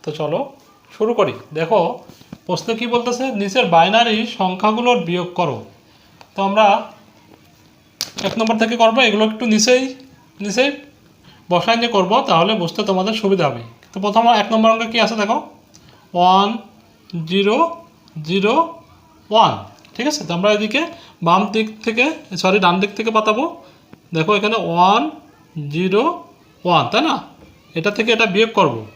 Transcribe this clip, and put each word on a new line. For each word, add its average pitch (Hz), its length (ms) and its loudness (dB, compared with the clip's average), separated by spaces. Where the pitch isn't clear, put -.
তো - 60 -8
চলো 156 200 -2
শুরু 214 240 -2
করি। 147 140 2
দেখো 170 220 0
প্রশ্নে 185 320 -4
কী 240 140 -6
বলতেছে, 240 300 -2
নিচের 254 240 0
বাইনারি 214 420 4
সংখ্যাগুলোর 214 680 0
বিয়োগ 175 220 -4
করো। 147 180 -2
তো - 140 -12
আমরা 214 180 4
এক 185 120 -4
নম্বর 220 220 0
থেকে 226 220 -2
করবো, 226 240 4
এগুলো 214 240 2
একটু 247 220 -8
নিচেই, 254 300 2
নিচেই 240 240 0
বসায় 180 300 2
নিয়ে 233 160 -2
করবো, 190 180 2
তাহলে 180 220 4
বুঝতে 170 280 -6
তোমাদের 190 320 0
সুবিধা 190 280 0
হবে। 117 140 -8
তো - 120 -12
প্রথম 208 200 2
এক 202 120 -2
নম্বর 220 200 4
অঙ্কে 226 200 -2
কী 240 120 -2
আছে 220 160 -4
দেখো, 220 160 0
ওয়ান 185 320 4
জিরো 202 260 2
জিরো 196 260 2
ওয়ান, 202 200 4
ঠিক 240 160 -4
আছে? 302 160 -6
তো 170 100 -6
আমরা 196 200 2
এদিকে 214 240 -2
বাম 185 140 4
দিক 220 140 0
থেকে, 233 200 0
সরি, 190 240 2
ডান 175 160 4
দিক 202 160 -2
থেকে 220 200 -4
পাতাবো। 220 260 0
দেখো 160 240 0
এখানে 214 180 -2
ওয়ান 185 340 4
জিরো 185 300 0
ওয়ান, 165 260 4
তাই 226 160 0
না? 294 80 -2
এটা 196 180 -2
থেকে 226 180 -2
এটা 220 100 2
বিয়োগ 220 240 2
করব। 143 160 2